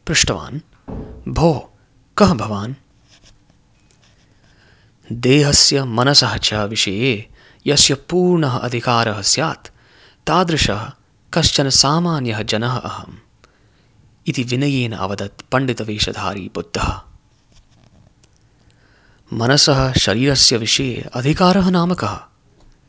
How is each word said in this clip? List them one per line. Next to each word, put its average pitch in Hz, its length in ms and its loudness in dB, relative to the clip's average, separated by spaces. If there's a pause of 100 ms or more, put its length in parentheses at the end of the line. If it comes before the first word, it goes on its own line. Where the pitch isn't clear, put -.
पृष्टवान्, 131 540 -2 (680)
"भोः, 139 340 0 (560)
कः 190 160 4
भवान्?" 110 400 -6 (2500)
"देहस्य 139 720 2
मनसः 123 520 2
च - 180 -2
विषये 107 760 -2 (380)
यस्य 143 280 4
पूर्णः 170 640 2
अधिकारः 117 640 0
स्यात्, - 460 -2 (600)
तादृशः 151 640 0 (420)
कश्चन 147 360 2
सामान्यः 139 720 0
जनः 117 340 -2
अहम्" - 400 -10 (1120)
इति 135 160 -2
विनयेन 127 500 -2
अवदत् 101 500 -6
पण्डितवेषधारी 107 1120 -4
बुद्धः। - 460 -6 (2250)
"मनसः 131 600 2
शरीरस्य 127 640 2
विषये 113 580 -2
अधिकारः 180 560 2
नाम 175 240 2
कः? 101 240 -4 (720)